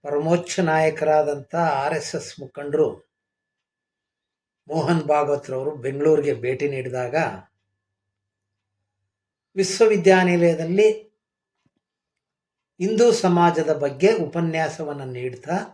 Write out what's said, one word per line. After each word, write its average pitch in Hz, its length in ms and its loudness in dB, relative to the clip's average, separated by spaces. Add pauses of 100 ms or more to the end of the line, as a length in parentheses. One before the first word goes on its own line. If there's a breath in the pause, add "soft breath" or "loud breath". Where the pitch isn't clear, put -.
ಪರಮೋಚ್ಚ 156 540 -2
ನಾಯಕರಾದಂಥ 156 960 0
ಆರ್ 151 380 0
ಎಸ್ - 220 -6
ಎಸ್ - 240 -10
ಮುಖಂಡರು 143 480 -2 (1800)
ಮೋಹನ್ 156 360 -2
ಭಾಗವತ್ರವರು 143 720 -2
ಬೆಂಗಳೂರಿಗೆ 143 580 0
ಭೇಟಿ 127 360 -4
ನೀಡಿದಾಗ 127 460 -6 (2500)
ವಿಶ್ವವಿದ್ಯಾನಿಲಯದಲ್ಲಿ 185 1300 4 (1900)
ಹಿಂದೂ 214 320 2
ಸಮಾಜದ 170 600 2
ಬಗ್ಗೆ 143 400 0
ಉಪನ್ಯಾಸವನ್ನ 160 1000 -4
ನೀಡ್ತಾ 127 460 -8 (160)